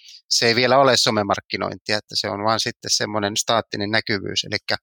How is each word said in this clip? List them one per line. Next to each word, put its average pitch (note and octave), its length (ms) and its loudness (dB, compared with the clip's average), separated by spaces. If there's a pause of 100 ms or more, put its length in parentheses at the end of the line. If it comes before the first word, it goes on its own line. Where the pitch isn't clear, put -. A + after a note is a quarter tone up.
(300)
se - 180 2
ei A#2 80 4
vielä B2+ 220 4
ole C3+ 200 6
somemarkkinointia, G2+ 1000 -2
että - 180 -8
se G#2 140 -2
on G2+ 140 -6
vaan A2 160 2
sitten - 320 -6
semmoinen G#2+ 460 -2
staattinen G#2+ 540 -2
näkyvyys. G2+ 520 -2
Elikkä G#2 400 -4